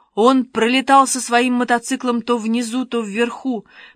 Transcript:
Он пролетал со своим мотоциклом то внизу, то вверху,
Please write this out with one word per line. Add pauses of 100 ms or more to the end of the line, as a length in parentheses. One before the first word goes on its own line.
(140)
Он
пролетал
со
своим
мотоциклом
то
внизу,
то
вверху, (320)